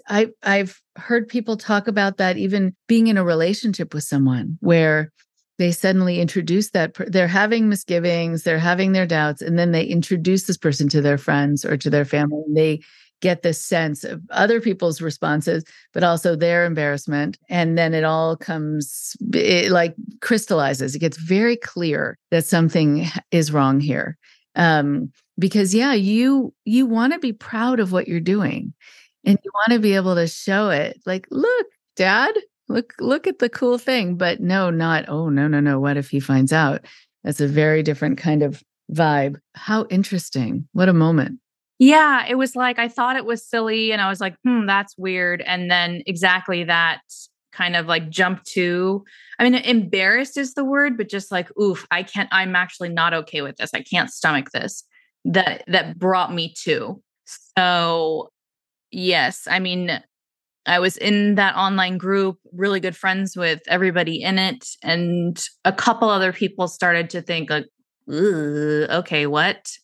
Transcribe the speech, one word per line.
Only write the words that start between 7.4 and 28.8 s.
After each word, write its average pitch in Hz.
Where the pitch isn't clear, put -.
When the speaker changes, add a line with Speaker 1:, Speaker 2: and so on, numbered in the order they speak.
Speaker 1:
misgivings, 170
they're 165
having 180
their 185
doubts, 156
and 170
then 175
they 160
introduce 180
this 185
person 147
to 147
their 143
friends 143
or -
to 143
their 147
family, 147
and 151
they 156
get 175
this 160
sense 160
of -
other 214
people's 190
responses, 160
but 170
also 170
their 170
embarrassment. 147
And 170
then 165
it 160
all 160
comes, 151
it, 185
like, 170
crystallizes. 151
It 147
gets 160
very 190
clear 165
that 165
something 160
is 156
wrong 139
here. 147
Um, 147
because, 196
yeah, 262
you, 233
you 247
wanna 233
be 262
proud 233
of 185
what 185
you're 170
doing, 180